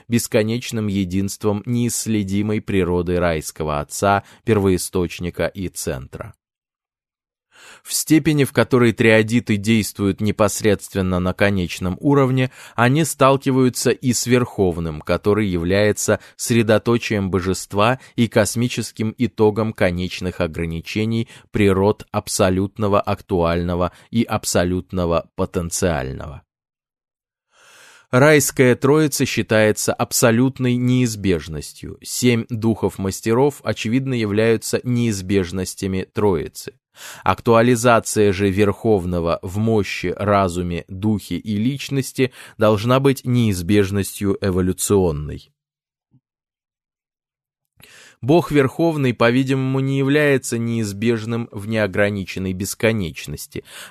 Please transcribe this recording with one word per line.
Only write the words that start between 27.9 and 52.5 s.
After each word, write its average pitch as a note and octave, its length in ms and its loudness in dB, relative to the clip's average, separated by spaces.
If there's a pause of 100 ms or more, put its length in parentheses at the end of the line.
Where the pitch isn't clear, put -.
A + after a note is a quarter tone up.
Райская C3+ 640 6
Троица C#3+ 500 2
считается G#2+ 640 0
абсолютной B2 840 0
неизбежностью. G2 1300 -2
Семь A#2+ 460 0
духов A2 500 -2
мастеров, A2+ 640 0
очевидно, B2 500 -2
являются A2 720 0
неизбежностями F#2+ 1300 -2
Троицы. G2 600 -2 (500)
Актуализация A2+ 1120 2
же G2 160 0
Верховного F2+ 920 0
в F#2+ 160 -10
мощи, G#2+ 580 -2
разуме, F2+ 720 0
духе F#2+ 500 -4
и G#2 200 -6
личности C3 720 -4 (260)
должна A2 420 2
быть C#3 260 2
неизбежностью G2+ 1160 0
эволюционной. F2+ 1080 0 (2750)
Бог D3+ 300 2
Верховный, C#3+ 600 0
по-видимому, C3 680 0
не C3+ 160 -2
является C#3 600 0
неизбежным A#2 920 -4
в G2+ 160 -12
неограниченной G2+ 840 -2